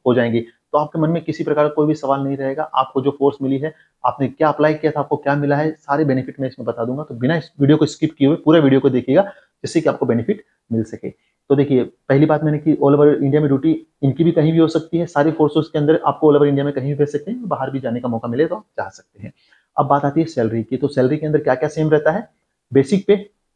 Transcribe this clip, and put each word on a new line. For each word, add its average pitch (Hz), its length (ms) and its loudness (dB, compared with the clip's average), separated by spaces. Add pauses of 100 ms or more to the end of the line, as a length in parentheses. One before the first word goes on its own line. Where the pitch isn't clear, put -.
हो 123 80 2
जाएंगे। 117 300 0 (280)
तो 147 60 2
आपके 151 220 -4
मन 156 100 0
में 165 140 -2
किसी 160 200 -6
प्रकार 151 240 0
का 147 60 -6
कोई 151 120 2
भी 156 80 0
सवाल 139 260 -2
नहीं 139 160 -4
रहेगा। 135 260 -6
आपको 131 400 -2
जो 139 80 0
फोर्स 139 320 0
मिली 135 160 -2
है, 156 160 -8 (320)
आपने 127 220 -2
क्या 156 200 -2
apply 147 260 0
किया 151 180 -2
था, 147 80 -4
आपको 143 160 -2
क्या 143 200 -2
मिला 143 200 0
है, 156 160 -2
सारे 151 320 -4
benefit 131 360 -4
मैं 131 80 -4
इसमें 123 180 -12
बता 117 180 -4
दूंगा। 127 180 -6
तो 143 120 -14
बिना 127 220 -2
इस - 240 -10
video 143 180 6
को 156 80 2
skip - 320 -6
किए 135 100 4
हुए 156 80 2
पूरे 165 240 4
video 135 200 4
को 135 100 2
देखिएगा, 127 320 2 (420)
जिससे 160 160 -2
कि 151 80 0
आपको 139 180 -2
benefit 120 380 -2 (280)
मिल 113 120 0
सके। - 260 -12 (380)
तो 139 80 2
देखिए, 135 280 2
पहली 139 420 0
बात 156 180 0
मैंने 151 140 0
की 151 160 0
all 139 200 2
over 147 280 4
India 143 180 2
में 151 80 0
duty 151 380 0 (160)
इनकी 139 220 0
भी 170 80 4
कहीं 160 200 2
भी 165 60 2
हो 160 100 4
सकती 160 300 -4
है, 170 80 -2
सारी 151 260 0
forces 151 400 0
के 156 60 -4
अंदर 151 280 2
आपको 151 200 0
all 147 100 6
over 143 120 4
India 139 160 0
में 143 100 -4
कहीं 135 140 -4
भी 147 60 -2
भेज 143 140 0
सकते 147 220 -8
हैं, 240 180 -10
बाहर 135 220 -4
भी 135 100 -6
जाने 123 200 -6
का 123 80 -6
मौका 117 200 -6
मिले 131 180 0
तो 170 80 -8
आप 214 80 -10
जा - 260 -12
सकते - 340 -20
हैं। - 100 -16 (460)
अब 143 80 0
बात 143 180 2
आती 143 160 0
है 160 60 -2
salary 113 360 -2
की, 127 140 -6
तो 135 120 -2
salary 131 280 0
के 151 100 -6
अंदर 151 120 0
क्या-क्या 147 300 -2
same 156 220 -2
रहता 151 200 2
है? 214 200 -4 (420)
Basic 139 340 2
पे 202 240 0 (260)